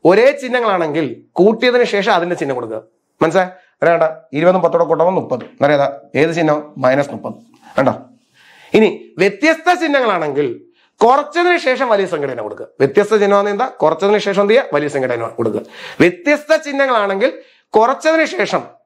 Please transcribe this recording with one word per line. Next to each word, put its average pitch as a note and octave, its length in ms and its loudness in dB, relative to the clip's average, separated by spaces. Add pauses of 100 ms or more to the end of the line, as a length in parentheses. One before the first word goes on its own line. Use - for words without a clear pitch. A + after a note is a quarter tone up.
ഒരേ A#3+ 380 4
ചിഹ്നങ്ങളാണെങ്കിൽ F3 720 -4 (160)
കൂട്ടിയതിന് A3+ 520 2
ശേഷം G3+ 280 -2
അതിന്റെ F3 240 -2
ചിഹ്നം C#3 180 -6
കൊടുക്കുക. A2+ 280 -10 (400)
മനസ്സിലായോ? F3+ 260 0
അന്നേരം E3+ 520 -2
കണ്ട D#3+ 120 0 (200)
ഇരുപതും F3 280 2
പത്തോടെ E3+ 240 2
കൂട്ടുമ്പോൾ D#3+ 280 0
മുപ്പത്. B2+ 320 -6
അന്നേരം D3 300 0
ഏതാ? C#3 180 0 (220)
ഏത് D#3 200 2
ചിഹ്നം? D3+ 440 -2
മൈനസ് C3 320 0
മുപ്പത്. A2+ 240 -12 (440)
കണ്ടോ? C3 160 0 (800)
ഇനി - 440 0
വ്യത്യസ്ത D#4+ 560 0
ചിഹ്നങ്ങളാണെങ്കിൽ F3 880 -2 (440)
കുറച്ചതിന് D4 540 2
ശേഷം B3+ 300 -2
വലിയ G3 180 0
സംഖ്യ D3 200 -4
തന്നെ A#2 160 -8
കൊടുക്കുക. G#2 240 -12 (140)
വ്യത്യസ്ത G3+ 360 2
ചിഹ്നമാണെങ്കിൽ G3+ 340 2
എന്താ? G3 160 -2
കുറച്ചതിന് E3+ 520 0
ശേഷം G3 220 -2
എന്ത് G3+ 140 2
ചെയ്യുക? - 200 2
വലിയ D3 140 0
സംഖ്യ C3+ 200 -4
തന്നെ A#2 180 -4
കൊടുക്കുക. A2+ 340 -4 (400)
വ്യത്യസ്ത D4 560 2
ചിഹ്നങ്ങളാണെങ്കിൽ C4 760 0 (360)
കുറച്ചതിന് C#4 560 2
ശേഷം G3+ 380 -4 (240)